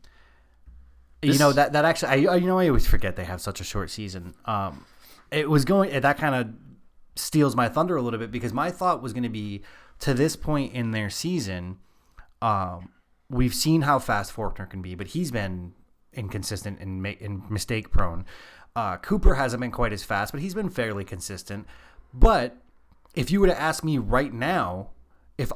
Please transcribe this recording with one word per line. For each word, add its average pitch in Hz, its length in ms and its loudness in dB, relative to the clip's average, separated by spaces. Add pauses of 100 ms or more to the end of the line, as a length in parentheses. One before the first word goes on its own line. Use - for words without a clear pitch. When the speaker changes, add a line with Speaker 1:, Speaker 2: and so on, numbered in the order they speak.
(1200)
Speaker 1:
you 143 80 4
Speaker 2:
This 139 80 4
Speaker 1:
know, 143 140 8
that, 143 200 4
that 151 120 4
actually, 156 420 2
I, 180 80 4
you 180 100 2
know, 185 140 2
I 180 80 4
always 123 180 6
forget 95 300 4
they 92 80 -6
have 90 180 -8
such 98 200 -8
a - 20 -10
short 95 260 -6
season. 92 460 -12 (100)
Um, 98 400 -6 (460)
it 151 180 -2
was 143 160 4
going, 185 340 2
that 139 180 4
kinda 127 360 0 (640)
steals 143 400 2
my 120 140 2
thunder 170 260 0
a 135 60 0
little 117 180 -4
bit 113 120 -8
because 117 220 -6
my 147 160 -2
thought 180 320 -2
was 120 120 -8
gonna 120 160 -4
be 104 320 -8 (380)
to 139 140 0
this 151 220 2
point 143 380 -2
in 117 180 -2
their 107 180 -2
season, 95 680 -4 (640)
um, 92 480 -2 (400)
we've 127 240 2
seen 156 300 2
how 139 160 4
fast 104 320 -2
Faulkner 101 340 -6
can 95 160 -12
be, 90 140 -10
but 90 120 -8
he's 160 240 -4
been 92 420 -6 (400)
inconsistent 101 680 -8
and 95 220 -8
ma-, 98 200 -6
and 101 280 -10
mistake 107 420 -4
prone. 87 340 4 (500)
Uh, 101 220 -4
Cooper - 380 6
hasn't 127 260 -2
been 123 100 -6
quite 113 220 -2
as 101 100 -10
fast, 104 280 -2
but 143 100 -8
he's 180 120 -8
been 202 160 -4
fairly 110 340 -4
consistent. 98 640 -12 (460)
But 127 440 6 (580)
if 147 160 0
you 196 100 2
were 190 60 8
to 175 120 4
ask 156 240 -2
me 156 140 0
right 120 360 0
now, 117 560 -4 (480)
if 127 180 -4